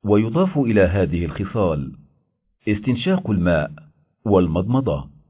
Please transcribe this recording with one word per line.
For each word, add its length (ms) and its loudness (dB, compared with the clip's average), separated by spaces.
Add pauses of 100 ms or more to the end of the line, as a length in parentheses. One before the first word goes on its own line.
ويضاف 540 2
إلى 240 2
هذه 440 0
الخصال 720 -4 (680)
استنشاق 640 -2
الماء 420 0 (540)
والمضمضة 840 0 (200)